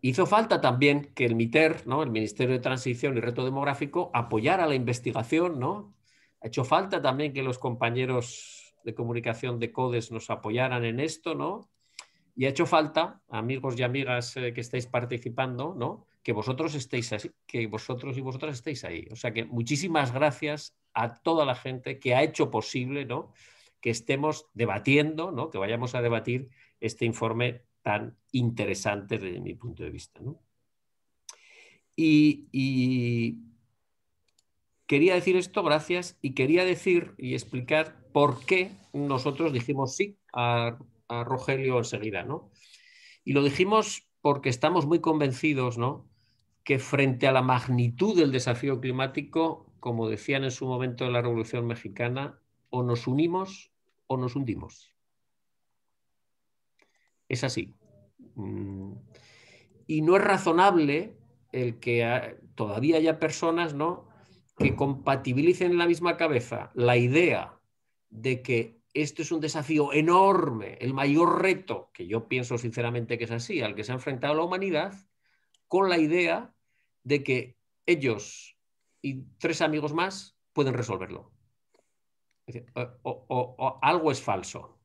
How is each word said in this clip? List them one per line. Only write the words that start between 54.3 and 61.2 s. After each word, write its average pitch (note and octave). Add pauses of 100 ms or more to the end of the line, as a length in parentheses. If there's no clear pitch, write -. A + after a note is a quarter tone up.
hundimos. - (2250)
Es B2
así. A#2+ (600)
Mm. G2 (920)
Y D#3
no F3
es G3
razonable F3+ (360)